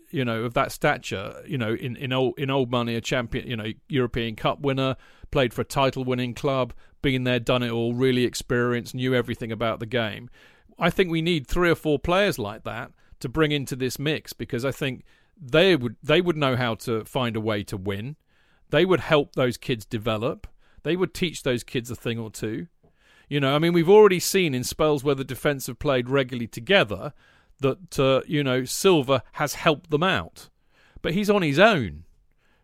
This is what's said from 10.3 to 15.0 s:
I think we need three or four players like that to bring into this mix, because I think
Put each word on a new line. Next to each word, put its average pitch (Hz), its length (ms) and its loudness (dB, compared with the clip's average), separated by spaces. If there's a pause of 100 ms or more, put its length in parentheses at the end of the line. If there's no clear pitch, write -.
I 175 120 2
think 185 200 2
we 165 120 0
need 160 240 0
three 175 240 2
or 147 40 6
four 147 240 0
players 185 400 0
like 107 260 -8
that 113 280 -10 (280)
to 135 80 -8
bring 147 240 0
into 143 240 -4
this 123 220 -4
mix, 139 340 -4
because 120 320 -6
I 135 80 0
think 131 320 -6 (360)